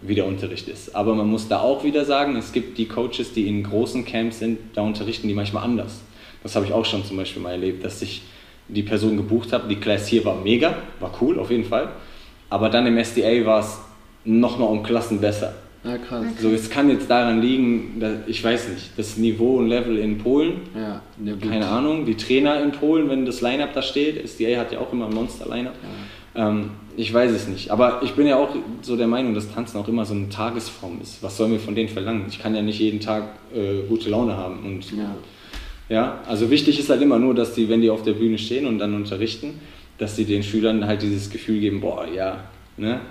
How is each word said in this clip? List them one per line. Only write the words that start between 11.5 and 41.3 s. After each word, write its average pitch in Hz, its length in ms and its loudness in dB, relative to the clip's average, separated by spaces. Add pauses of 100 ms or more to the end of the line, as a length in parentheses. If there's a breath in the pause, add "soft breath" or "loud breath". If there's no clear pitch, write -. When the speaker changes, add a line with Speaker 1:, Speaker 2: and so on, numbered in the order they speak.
Speaker 1:
jeden 113 140 2
Fall. 113 240 0 (600 loud breath)
Aber 107 200 2
dann 120 160 4
im 117 120 6
S 113 180 0
D 120 100 4
A 113 200 6
war 110 160 6
es - 180 -6 (440)
nochmal 117 460 4
um 107 140 0
Klassen 113 360 0
besser. 104 340 0 (300)
Speaker 2:
Ja, 120 140 -6
krass. 117 360 -6
Speaker 3:
Okay. 110 80 -8
Speaker 1:
So, 110 100 4
es 113 180 0
kann 139 200 4
jetzt - 200 2
daran 120 320 4
liegen, 120 580 2
dass, 110 120 0 (160)
ich 110 160 -4
weiß 113 260 0
nicht, 90 280 -10
das 104 200 -6
Niveau 117 400 4
und 117 100 4
Level 120 300 2
in 107 200 0
Polen, 151 440 2 (140)
Speaker 2:
Ja, 107 260 -8 (220)
ja, 104 100 -4
gut. 101 160 -4
Speaker 1:
keine 107 180 0
Ahnung, 143 380 0
die 110 100 0
Trainer 143 460 2
in 143 100 2
Polen, 151 380 2
wenn 131 160 0
das 120 160 -4
Line-Up 135 320 0
da 131 80 -2
steht, 151 420 0
S - 140 -12
D 113 180 2
A 120 40 0
hat 117 140 -4
ja 117 60 -6
auch 120 140 -6
immer 117 140 -2
ein 107 60 -4
Monster-Line-Up. 120 640 -6 (600 loud breath)
Speaker 2:
Ja. 110 140 2
Speaker 1:
Ähm, 104 220 0 (260)
ich 113 160 -2
weiß 120 180 6
es 107 160 0
nicht. 95 240 -8
Aber 123 320 4
ich 123 120 -2
bin 147 120 6
ja 139 100 6
auch 139 120 2 (320)
so 123 160 -4
der 117 100 2
Meinung, 120 260 0
dass 104 200 -4
Tanzen 117 240 -6
auch 104 100 -4
immer 113 180 0
so 104 80 -4
eine 101 160 -2
Tagesform 107 720 -6
ist. - 220 -14
Was - 140 -8
sollen 113 160 4
wir 107 60 2
von 104 160 -6
denen 110 140 0
verlangen? 101 380 -4
Ich - 120 -10
kann 110 160 -2
ja 107 60 0
nicht 107 180 0
jeden 107 200 2
Tag, 107 240 -2 (320)
äh, 101 320 -2
gute 110 220 0
Laune 110 260 0
haben. 92 300 -6
Und 95 260 -8
Speaker 2:
Ja. 104 240 -6 (760 loud breath)
Speaker 1:
ja, 117 380 0
also 113 220 0
wichtig 143 300 4
ist - 100 0
halt 135 120 4
immer 135 180 6
nur, 127 140 4
dass 117 200 0
die, 110 160 2
wenn 113 120 6
die 113 80 6
auf 107 140 0
der 110 100 2
Bühne 110 240 2
stehen 131 280 -2
und 113 140 0
dann 104 160 -2
unterrichten, 104 640 -4 (400 loud breath)
dass 107 160 -4
sie 110 100 0
den 104 180 0
Schülern 110 420 2
halt 107 160 0
dieses 101 300 -2